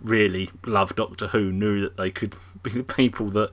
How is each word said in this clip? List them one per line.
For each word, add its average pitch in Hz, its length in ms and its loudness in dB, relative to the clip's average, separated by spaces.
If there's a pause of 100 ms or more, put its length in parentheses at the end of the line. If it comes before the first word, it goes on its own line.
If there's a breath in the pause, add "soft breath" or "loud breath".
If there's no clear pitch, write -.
really 101 520 2 (140)
love 98 300 0
Doctor 107 320 -4
Who 101 240 2
knew 101 300 0
that - 160 -4
they 95 140 -2
could - 240 -8 (260)
be 120 100 -6
the 123 120 -2
people 117 480 2
that, 104 220 2